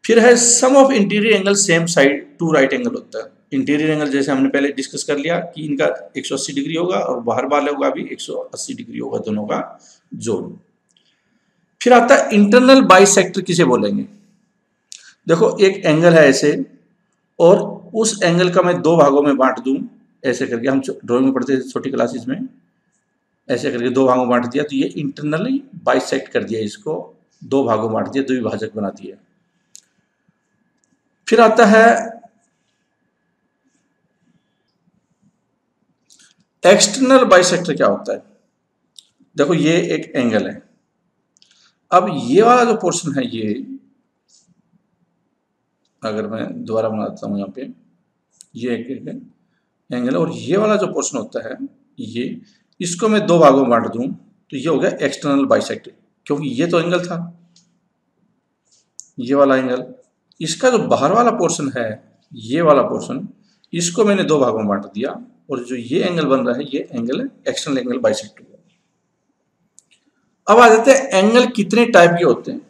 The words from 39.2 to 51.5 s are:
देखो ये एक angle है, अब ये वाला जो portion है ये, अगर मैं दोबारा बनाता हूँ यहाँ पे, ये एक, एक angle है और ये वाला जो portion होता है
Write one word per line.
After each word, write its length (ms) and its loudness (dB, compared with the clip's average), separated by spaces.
देखो 180 0
ये 180 0
एक 220 -8
angle 320 -2
है, 140 -12
अब 180 4
ये 160 4
वाला 220 4
जो 120 2
portion 380 -4
है 140 -4
ये, 260 -6
अगर 240 -6
मैं 160 -10
दोबारा 240 -2
बनाता 380 -8
हूँ 100 -6
यहाँ 120 -8
पे, 180 -14
ये 200 -6
एक, 160 -12
एक 300 -14
angle 220 -6
है 60 -2
और 160 -2
ये 240 -4
वाला 180 0
जो 140 -2
portion 280 -6
होता 300 -10
है 100 -14